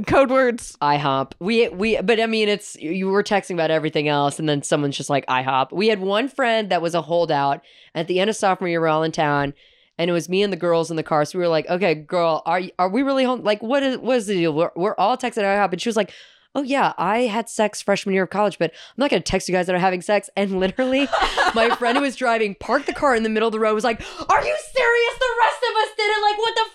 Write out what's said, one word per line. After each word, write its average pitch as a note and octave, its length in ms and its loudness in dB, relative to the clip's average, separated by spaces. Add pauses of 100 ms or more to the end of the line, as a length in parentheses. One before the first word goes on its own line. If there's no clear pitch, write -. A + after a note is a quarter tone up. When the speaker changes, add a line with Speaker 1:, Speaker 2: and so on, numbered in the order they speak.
Speaker 1:
code C#4 240 4
words. B3+ 500 0
Speaker 2:
I D3 160 4
hop. C3+ 440 -2
We, A3+ 280 2
we, G3 320 -2
but G#3+ 200 2
I A3+ 60 2
mean, A3 220 0
it's, - 280 -4
you F#3 320 -4
were G3 140 2
texting G3 320 -2
about D#3+ 160 0
everything D#3 380 0
else, C#3+ 300 0
and D#3 100 -2
then C#3+ 140 0
someone's C#3+ 340 0
just - 140 -6
like, C#3 180 0
"I B2+ 140 0
hop." C3+ 300 0
We F#3+ 160 0
had G#3+ 120 2
one G3+ 280 0
friend A3+ 420 0
that F3+ 120 0
was E3 120 -2
a E3 80 0
holdout. D3+ 600 0 (320)
At E3 140 -4
the F3+ 120 0
end G3+ 100 2
of G#3 60 -4
sophomore F#3+ 320 0
year, E3+ 120 0
we're E3 80 2
all D#3 140 2
in D#3+ 100 0
town, C#3+ 420 0 (440)
and E3+ 120 0
it - 20 0
was E3 160 -2
me F#3 140 0
and G#3 100 0
the F3+ 60 -2
girls E3 320 0
in E3 60 -6
the D#3 60 -2
car. D3+ 220 0
So F#3 140 -6
we F3+ 60 0
were F3 60 2
like, D#3 180 0
"Okay, F3+ 260 2
girl, D#3+ 520 0
are F3 140 0
y-, F#3 180 -8
are F3+ 100 2
we A3+ 140 0
really C4+ 220 2
home? B3 180 -2
Like, G#3 200 0
what C4 200 0
is, C4 160 0
what B3+ 180 0
is G#3+ 100 -2
the G3+ 80 -2
deal?" E3 180 2
We're, D#3+ 240 0
we're F#3+ 200 0
all G#3+ 200 2
texting A3+ 280 -4
I G3 120 2
hop, G3 160 2
and F3 80 -4
she - 80 -4
was A3 80 -2
like, G3+ 160 0 (440)
"Oh, C#4 60 0
yeah, B3 360 0
I G3+ 240 0
had A3+ 260 -2
sex - 340 -2
freshman G3 320 0
year F#3+ 100 2
of - 60 -4
college, G3+ 280 0
but D#3+ 140 0
I'm - 40 -20 (220)
not C#4 120 0
gonna F#3+ 120 2
text - 260 -2
you F#3 60 -2
guys F3+ 120 0
that F#3 80 0
are F3+ 60 2
having F#3 220 0
sex." G3+ 340 0
And G3 240 0
literally, C4 480 0 (220)
Speaker 1:
<laughs> F#4+ 240 0
Speaker 2:
my A#3 240 2
friend A#3+ 180 0
who C#4+ 60 2
was C4+ 140 -2
driving A3+ 440 0
parked C#4 260 -2
the E4+ 60 -2
car C#4 240 2
in A3 80 0
the A3 40 0
middle A3 200 2
of A3 40 0
the A3 80 -4
road, G#3+ 140 2
was G#3+ 100 0
like, A#3 160 -2
"Are - 440 -2
you D5+ 120 -2 (180)
serious? A#4 440 2
The B4 220 -2
rest - 180 0 (120)
of G#4+ 120 -6
us G#4+ 140 -2
did G#4+ 140 -2
it. G#4+ 120 -2
Like, G#4 160 0
what A4+ 160 -2
the A4+ 100 -2 (100)